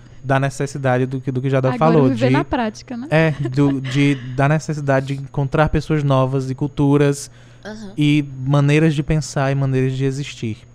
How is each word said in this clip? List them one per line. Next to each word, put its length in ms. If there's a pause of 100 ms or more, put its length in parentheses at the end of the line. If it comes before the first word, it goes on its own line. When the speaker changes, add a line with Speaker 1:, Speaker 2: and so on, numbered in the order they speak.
(240)
Speaker 1:
da 160
necessidade 680
do 140
que, 100
do 100
que 80
Jadó 200
Speaker 2:
Agora 100
Speaker 1:
falou, 300
Speaker 2:
viver 200
Speaker 1:
de 40
Speaker 2:
na 120
prática, 520
né? 140
Speaker 1:
É, 200 (180)
do, 320
de, 340 (200)
da 140
necessidade 680
de 80
encontrar 460
pessoas 340
novas 480
e 40
culturas 760 (340)
Speaker 3:
Aham. 320
Speaker 1:
e 280 (220)
maneiras 480
de 80
pensar 480
e 40
maneiras 400
de 100
existir. 520 (180)